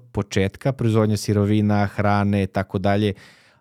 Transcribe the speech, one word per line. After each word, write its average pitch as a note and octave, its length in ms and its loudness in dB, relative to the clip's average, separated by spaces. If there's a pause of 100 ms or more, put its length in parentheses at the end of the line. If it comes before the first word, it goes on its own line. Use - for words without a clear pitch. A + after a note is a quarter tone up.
(120)
početka, G2+ 600 -4
proizvodnja A2 440 0
sirovina, G#2 680 0
hrane, G2+ 600 0
tako G2 320 -4
dalje, G2+ 360 0 (460)